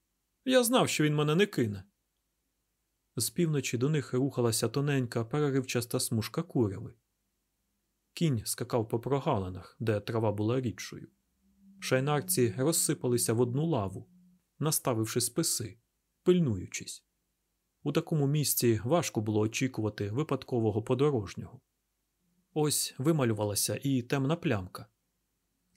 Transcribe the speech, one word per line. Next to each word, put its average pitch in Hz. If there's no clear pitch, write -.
Я 254
знав, 226
що -
він 151
мене 151
не 196
кине". 107
З -
півночі 151
до 131
них 156
рухалася 123
тоненька, 131
переривчаста 135
смужка 120
куряви. 110
Кінь 139
скакав 113
по 117
прогалинах, 113
де 113
трава 113
була 107
рідшою. 95
Шайнарці 131
розсипалися 131
в 113
одну 123
лаву, 104
наставивши 123
списи, -
пильнуючись. 143
У 147
такому 151
місці 127
важко 120
було 107
очікувати 107
випадкового 113
подорожнього. 123
Ось -
вималювалася 113
і 135
темна 139
плямка. 110